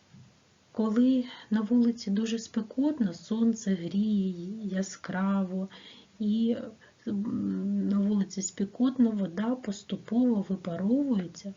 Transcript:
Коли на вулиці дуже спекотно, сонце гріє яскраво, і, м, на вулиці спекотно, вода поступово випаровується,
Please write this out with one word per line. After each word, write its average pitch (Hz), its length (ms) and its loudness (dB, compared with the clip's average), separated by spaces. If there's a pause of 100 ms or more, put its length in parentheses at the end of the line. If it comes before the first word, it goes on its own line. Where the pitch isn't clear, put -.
(720)
Коли 247 540 4 (240)
на 214 120 2
вулиці 233 500 2
дуже 226 280 0
спекотно, 247 760 -2
сонце 220 600 0
гріє 190 920 -2
яскраво, 190 1040 -2 (500)
і, 220 360 2 (520)
м, 202 840 -2
на 202 100 2
вулиці 202 420 0
спекотно, 233 680 0
вода 208 440 -2
поступово 220 960 0
випаровується, 190 1080 0